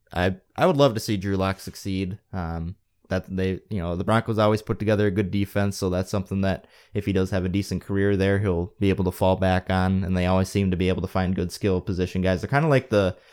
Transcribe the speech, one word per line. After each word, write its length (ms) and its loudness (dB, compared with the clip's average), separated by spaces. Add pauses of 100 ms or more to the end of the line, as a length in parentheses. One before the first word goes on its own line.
(120)
I, 140 0
I, 100 0 (200)
I 100 2
would 100 2
love 180 4
to 60 -4
see 160 -2
Drew 200 -2
Lock 240 -2
succeed. 580 -6 (140)
Um, 440 -6 (320)
that 160 -2 (100)
they, 260 -2 (100)
you 80 -4
know, 180 -4
the 80 -4
Broncos 340 0
always 220 4
put 180 -6
together 280 2
a 40 2
good 200 0
defense, 480 -2
so 100 -2
that's 220 -2
something 320 -2
that 240 -2 (260)
if 140 -4
he 80 0
does 160 2
have 160 0
a 20 0
decent 320 -2
career 380 0
there, 200 2
he'll 400 -2
be 120 2
able 160 2
to 40 2
fall 240 2
back 360 0
on, 340 2
and 100 -2
they 120 2
always 240 2
seem 200 2
to 60 0
be 140 2
able 100 0
to 80 -4
find 260 0
good 160 -2
skill 300 0
position 400 -2
guys. 220 0
They're 80 -8
kinda 180 2
like 220 2
the, 260 2 (160)